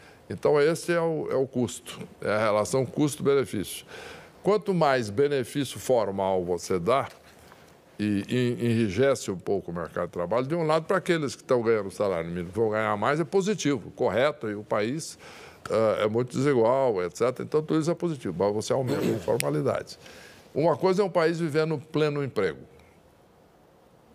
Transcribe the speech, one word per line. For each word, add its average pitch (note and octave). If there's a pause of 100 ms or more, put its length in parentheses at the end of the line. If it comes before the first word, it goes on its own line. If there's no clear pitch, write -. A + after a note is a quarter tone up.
(300)
Então, C#3+
esse D#3
é E3+
o, D#3+
é B2
o C3+
custo, - (220)
é -
a G#2+
relação A2
custo-benefício. C#3 (580)
Quanto G3
mais C3+
benefício C3+
formal G2
você F2+
dá, A#2 (880)
e, G#2
e B2
enrijece A2+
um F#2
pouco F2+
o -
mercado F2
de -
trabalho, F#2+
de D3+
um E3+
lado, D#3
para G3
aqueles D#3
que -
estão B2
ganhando A2
salário E2+
mínimo F2
vão G#2+
ganhar G#2+
mais, C3
é E3+
positivo, D#3+
correto, A#2
e G#2
o G#2
país, A#2+ (500)
ah, G#2+
é G#2+
muito A#2
desigual, B2
et F2
cetera, B2
então D3+
tudo D#3
isso D#3
é E3
positivo, C#3+
mas G2
você A2
aumenta C3
a A#2
informalidade. A#2+ (540)
Uma D3+
coisa F#3
é -
um F#3
país E3+
viver D#3
no D#3+
pleno D3
emprego. G2 (1600)